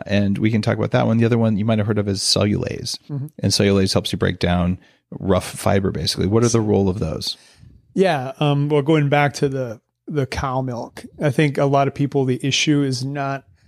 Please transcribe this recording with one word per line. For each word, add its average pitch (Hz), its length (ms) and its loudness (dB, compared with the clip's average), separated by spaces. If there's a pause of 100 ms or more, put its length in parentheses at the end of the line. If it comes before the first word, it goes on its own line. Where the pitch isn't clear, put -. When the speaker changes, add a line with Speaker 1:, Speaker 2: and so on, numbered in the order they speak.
Speaker 1:
and 101 320 2
we 107 100 2
can 113 140 2
talk 107 120 0
about 107 140 -2
that 123 160 0
one. 113 140 2
The 117 60 4
other 117 120 2
one 113 180 2
you 98 80 -2
might 113 140 2
have 104 80 0
heard 104 140 -2
of 101 80 -2
is 98 140 -2
cellulase. - 760 -2 (140)
Speaker 2:
Mm-hmm. 143 160 -8 (100)
Speaker 1:
And 104 140 0
cellulase 98 420 2
helps - 180 -2
you 95 60 -2
break 92 220 0
down 90 400 0 (320)
rough 92 360 0
fiber, 98 440 0
basically. 90 340 -2
What 110 180 2
are 117 60 4
the 117 100 2
role 101 300 2
of 90 80 -2
those? - 400 -6 (560)
Speaker 2:
Yeah. 156 460 0
Um, 143 300 0
well, 147 120 4
going 151 280 2
back 143 260 2
to 147 120 0
the, 127 320 -6 (280)
the 143 180 -2
cow 131 380 -4
milk, 123 420 -10 (160)
I 151 80 2
think 143 300 0
a 143 60 2
lot 139 220 2
of 135 60 -2
people, 139 320 -2
the 127 180 0
issue 143 380 0
is 131 240 -2
not, 139 400 -6 (220)